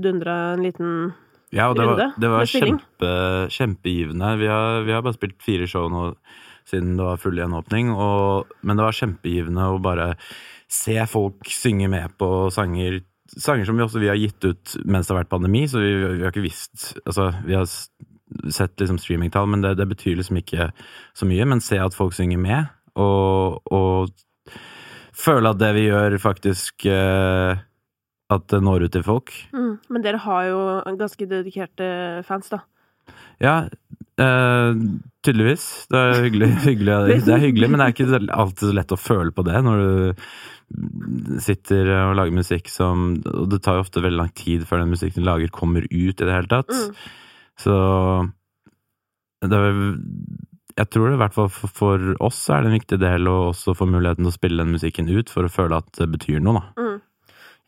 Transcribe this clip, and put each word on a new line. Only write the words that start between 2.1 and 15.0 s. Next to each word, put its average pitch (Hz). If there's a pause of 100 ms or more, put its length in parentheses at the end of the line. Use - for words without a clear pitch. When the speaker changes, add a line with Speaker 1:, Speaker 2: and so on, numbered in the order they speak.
Speaker 2:
det 117
var 113
Speaker 1:
med -
spilling. 269
Speaker 2:
kjempe, 92
kjempegivende. 90
Vi 107
har, 110
vi 110
har 113
bare 123
spilt -
fire 90
show 87
nå 87 (500)
siden 90
det 92
var 90
full 90
gjenåpning, 87
og, 98 (140)
men 104
det 107
var 110
kjempegivende 87
å 95
bare 87 (540)
se - (140)
folk 101
synge 98
med 87
på 92
sanger, 92 (340)
sanger 123
som 113
vi 120
også, 113
vi 104
har 101
gitt 104
ut - (100)
mens 92